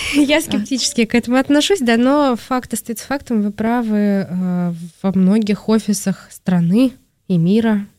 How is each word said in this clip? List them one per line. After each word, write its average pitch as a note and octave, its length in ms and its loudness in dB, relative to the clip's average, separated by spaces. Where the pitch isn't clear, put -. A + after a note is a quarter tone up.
<laughs> - 100 -6
Я D4 260 2
скептически A#3+ 640 -2
к G#3+ 100 -2
этому A#3+ 220 0
отношусь, D4 440 2
да, A#3 160 2
но C4+ 380 2
факт - 380 -4
остаётся A3+ 320 -8
фактом, C4 360 -4
вы G#3 100 -2
правы, A3 460 -2
э, F#3 760 0
во G3 120 0
многих G3 560 2
офисах G#3 600 -2
страны F#3 640 0
и F#3 100 0
мира G3+ 480 2